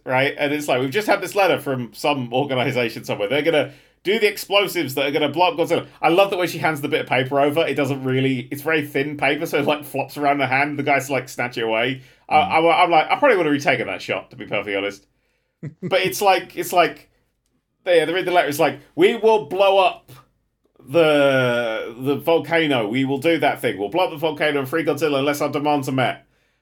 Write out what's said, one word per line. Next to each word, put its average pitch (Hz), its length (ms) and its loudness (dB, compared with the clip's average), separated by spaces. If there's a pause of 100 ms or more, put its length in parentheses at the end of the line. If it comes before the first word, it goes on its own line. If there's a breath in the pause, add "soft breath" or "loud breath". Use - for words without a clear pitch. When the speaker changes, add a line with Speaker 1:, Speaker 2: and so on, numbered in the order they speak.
Speaker 1:
right? 135 320 0
And 143 160 -2
it's 147 140 -4
like, 131 140 0
"We've 135 100 -2
just 208 160 -4
had 202 140 0
this 175 160 -8
letter 170 240 2
from 127 340 -6
some 135 380 -4
organisation 127 720 -2
somewhere. 104 240 -4
They're 143 140 0
gonna 147 300 0 (300 loud breath)
do 208 160 0
the 208 80 2
explosives 175 680 -2
that 139 100 0
are 143 60 -2
gonna 151 160 0
blow 170 240 2
up - 40 -6
Godzilla." 160 300 -2 (140 loud breath)
I 156 80 2
love 196 220 4
that 185 100 -2
when 175 80 0
she - 100 -10
hands 160 220 -2
the 143 80 -4
bit 135 140 -2
of 123 40 -12
paper 131 340 0
over, 147 240 2
it 139 100 -2
doesn't 135 280 -2
really, 131 480 -2
it's 143 120 -10
very 156 220 0
thin 143 320 -4
paper, 147 300 -2
so 165 140 -2
it, 139 40 0
like, 147 200 0
flops 135 320 -8
around 143 240 0
her 135 80 0
hand. 139 280 0
The 143 60 -4
guy's 139 260 0
like, 127 200 -4
"Snatch 123 280 -8
it 120 60 -4
away." 120 400 -2 (260 soft breath)
Speaker 2:
Mm. - 60 0
Speaker 1:
I, - 40 4
I, 160 460 4
I'm 165 60 4
like, 156 200 4
I 190 80 0
probably 262 180 4
would 175 100 2
have 147 60 0
retaken 139 360 0
that 90 140 -6
shot, 95 280 -6
to - 60 -20
be 104 100 -14
perfectly 101 280 -4
honest. 101 320 -6 (560)
Speaker 2:
<laughs> - 200 -14
Speaker 1:
But 180 180 0
it's 185 220 -2
like, 185 340 2
it's 170 160 -8
like, 165 380 0 (760)
they, 170 200 4
they 156 80 -2
read 180 120 -2
the 175 80 -4
letter, 165 160 2
it's 143 100 -4
like, 143 220 0 (160 loud breath)
"We 202 180 4
will 220 320 2
blow 196 320 4
up - 320 0 (760)
the, 127 1120 2
the 135 180 0
volcano. 151 720 0
We 131 160 0
will 135 140 -2
do 160 200 2
that 135 220 0
thing. 107 180 -2
We'll 101 120 -2
blow 175 140 0
up 175 60 0
the 165 60 -12
volcano 151 440 -2
and 131 80 -6
free 165 160 -4
Godzilla 147 340 0
unless 143 220 0
our 147 100 -2
demands 147 380 0
are 139 40 -4
met." 123 340 -2 (360)